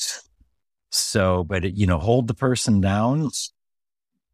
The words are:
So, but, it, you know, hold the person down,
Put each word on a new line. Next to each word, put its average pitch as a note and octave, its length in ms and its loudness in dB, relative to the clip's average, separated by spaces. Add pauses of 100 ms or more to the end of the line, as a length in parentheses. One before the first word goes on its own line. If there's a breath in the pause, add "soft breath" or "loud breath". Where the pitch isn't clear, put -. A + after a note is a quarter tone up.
(880)
So, F#2 540 0
but, F#2 220 -4
it, F#2+ 100 -4
you G#2 100 2
know, F2+ 140 2
hold A#2 280 2
the A#2 60 -2
person A#2 480 0
down, A#2 480 0 (1040)